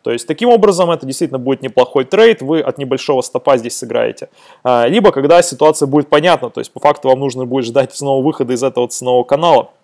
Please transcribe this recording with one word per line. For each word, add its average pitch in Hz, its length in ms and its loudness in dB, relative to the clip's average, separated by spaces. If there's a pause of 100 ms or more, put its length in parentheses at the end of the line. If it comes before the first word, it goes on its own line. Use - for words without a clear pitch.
То 117 100 -6
есть 120 140 -6
таким 226 240 -2
образом 190 400 2
это 160 160 -4
действительно 135 340 -6
будет 131 220 -4
неплохой 127 440 -2
трейд, 220 360 2
вы 151 200 -2
от 131 180 -6
небольшого 139 420 -2
стопа - 360 -2
здесь 117 200 -6
сыграете. 117 520 -6 (340)
А, 120 240 2
либо 196 240 4
когда 147 320 4
ситуация 151 420 0
будет 139 240 0
понятна, 151 400 0
то - 120 -10
есть - 100 -12
по - 80 -18
факту 147 300 0
вам 131 100 4
нужно 127 260 -6
будет 127 200 -4
ждать 123 280 -2
снова 135 300 -2
выхода 135 300 -2
из 123 100 -4
этого 123 240 -2
ценового 123 380 -2
канала. 147 440 2 (140)